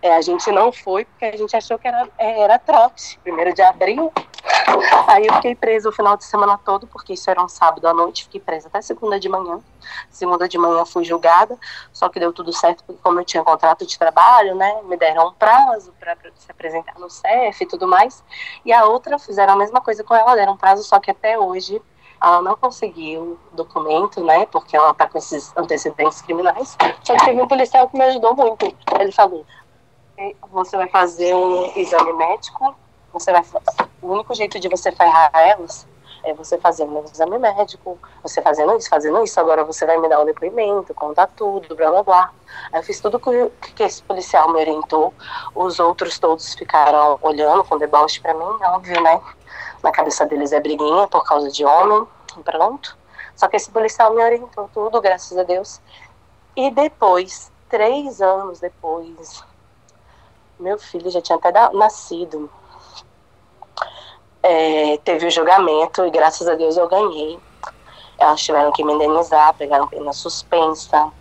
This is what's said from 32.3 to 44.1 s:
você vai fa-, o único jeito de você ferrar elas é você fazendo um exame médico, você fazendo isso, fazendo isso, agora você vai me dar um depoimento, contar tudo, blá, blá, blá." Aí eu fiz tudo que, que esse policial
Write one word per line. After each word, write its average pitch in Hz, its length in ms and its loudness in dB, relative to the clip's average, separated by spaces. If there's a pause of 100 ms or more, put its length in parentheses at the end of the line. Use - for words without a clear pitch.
você - 180 -4
vai 180 120 4
fa-, - 180 -8 (400)
o 180 100 -8
único 208 220 -6
jeito 208 260 -6
de 185 80 -8
você - 240 -4
ferrar 165 420 4
elas 170 540 2 (360)
é 160 100 -6
você 160 240 -6
fazendo 160 400 -2
um 151 80 -10
exame 165 320 -4
médico, 202 600 -4 (240)
você 160 200 -8
fazendo 156 340 0
isso, 226 140 -6
fazendo 156 340 0
isso, - 160 -4
agora 160 240 2
você 156 220 -6
vai 165 120 2
me 165 120 0
dar 151 100 2
um 151 60 2
depoimento, 196 680 -4
contar 151 340 -2
tudo, 190 480 -8
blá, 156 160 0
blá, 196 120 0
blá." 185 280 2 (400)
Aí 160 80 -4
eu 165 40 -10
fiz - 160 -10
tudo 233 200 -4
que, 247 300 -2 (260)
que 453 80 -4
esse - 180 -6
policial 180 500 0